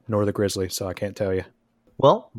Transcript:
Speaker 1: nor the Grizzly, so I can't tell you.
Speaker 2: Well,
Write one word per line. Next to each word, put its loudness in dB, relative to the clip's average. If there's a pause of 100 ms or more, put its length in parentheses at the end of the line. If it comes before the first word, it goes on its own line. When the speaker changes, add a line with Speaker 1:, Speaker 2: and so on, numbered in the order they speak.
Speaker 1:
nor 2
the 0
Grizzly, 0
so -6
I -6
can't -8
tell -2
you. -2 (560)
Speaker 2:
Well, 4